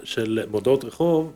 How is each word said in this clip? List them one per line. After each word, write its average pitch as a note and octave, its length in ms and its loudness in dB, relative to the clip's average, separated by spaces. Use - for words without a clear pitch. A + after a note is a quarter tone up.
של A2 460 -2
מודעות B2 340 2
רחוב D#3+ 520 0